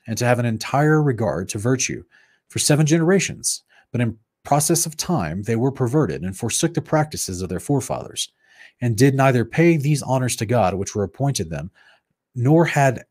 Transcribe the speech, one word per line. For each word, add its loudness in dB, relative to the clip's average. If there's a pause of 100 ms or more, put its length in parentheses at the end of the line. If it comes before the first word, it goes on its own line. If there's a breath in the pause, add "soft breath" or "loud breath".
and -6
to -2
have 2
an 0
entire 2
regard -2
to -8
virtue -2 (460 soft breath)
for -6
seven 4
generations. 0 (300 soft breath)
But 0
in -2 (260)
process 2
of -10
time, -4
they -2
were 0
perverted -2
and -6
forsook -4
the -4
practices -4
of -6
their -6
forefathers -4 (500 soft breath)
and 0
did 6
neither 4
pay 4
these 0
honors -2
to -2
God, 2
which -6
were 0
appointed -4
them, -8 (640 soft breath)
nor 4
had 0